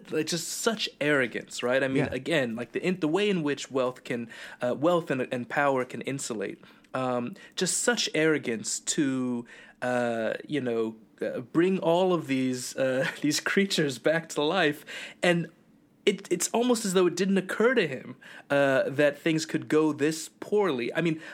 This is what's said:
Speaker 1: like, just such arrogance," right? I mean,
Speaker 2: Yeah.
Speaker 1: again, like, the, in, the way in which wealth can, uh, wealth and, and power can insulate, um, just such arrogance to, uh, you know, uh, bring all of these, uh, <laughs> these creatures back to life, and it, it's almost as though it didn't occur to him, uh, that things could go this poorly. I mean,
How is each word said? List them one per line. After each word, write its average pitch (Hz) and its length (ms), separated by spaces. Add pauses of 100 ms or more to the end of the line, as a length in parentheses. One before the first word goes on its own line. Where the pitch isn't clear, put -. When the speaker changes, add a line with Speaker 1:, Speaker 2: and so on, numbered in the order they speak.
(100)
Speaker 1:
like, 156 160
just 160 220
such - 380 (140)
arrogance," 135 600
right? 127 200
I 135 60
mean, 135 160
Speaker 2:
Yeah. - 80
Speaker 1:
again, 131 440
like, 120 160
the, - 140
in, 185 140
the 160 80
way 202 220
in 185 120
which 143 280
wealth 127 340
can, 120 240 (320)
uh, - 140
wealth 165 360
and, 131 220
and 123 160
power 135 380
can 120 160
insulate, 113 580 (320)
um, 123 440 (200)
just 180 220
such - 360
arrogance 135 680
to, 127 680 (340)
uh, 120 540 (120)
you 143 140
know, 113 360 (260)
uh, 107 180
bring 175 380
all 180 340
of 160 140
these, 131 500
uh, 131 380
<laughs> - 80
these 147 180
creatures 170 580
back 160 320
to 151 120
life, 151 420 (380)
and 175 240 (580)
it, 202 260
it's 180 200
almost 233 340
as 190 80
though 185 140
it 170 100
didn't 190 220
occur 214 360
to 208 120
him, 127 300 (340)
uh, 139 380
that 143 300
things 160 280
could - 220
go 151 260
this 156 340 (120)
poorly. 170 540
I 165 60
mean, 165 180 (160)